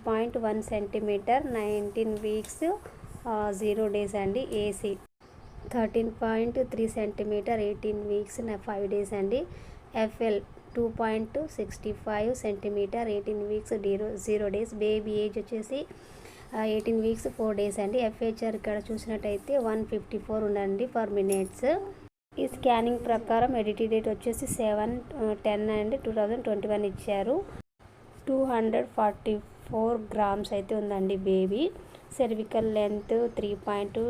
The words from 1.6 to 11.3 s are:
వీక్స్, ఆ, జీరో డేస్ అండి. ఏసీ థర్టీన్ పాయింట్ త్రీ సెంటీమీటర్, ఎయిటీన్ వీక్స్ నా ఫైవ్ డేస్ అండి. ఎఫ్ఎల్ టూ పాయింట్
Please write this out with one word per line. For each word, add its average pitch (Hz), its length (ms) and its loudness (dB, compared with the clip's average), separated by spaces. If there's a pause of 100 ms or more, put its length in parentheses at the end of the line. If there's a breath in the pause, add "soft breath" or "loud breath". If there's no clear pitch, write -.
వీక్స్, 220 580 0 (520)
ఆ, 214 240 0
జీరో 208 360 2
డేస్ 202 260 0
అండి. 202 380 0
ఏసీ 208 440 0 (800)
థర్టీన్ 226 380 2 (100)
పాయింట్ 233 480 2
త్రీ 226 180 0
సెంటీమీటర్, 208 720 -2
ఎయిటీన్ 208 480 -2
వీక్స్ 208 320 -2
నా 220 160 -4
ఫైవ్ 202 340 -4
డేస్ 202 220 0
అండి. 214 340 0 (480 loud breath)
ఎఫ్ఎల్ 220 460 2 (360)
టూ 233 240 2
పాయింట్ 220 500 0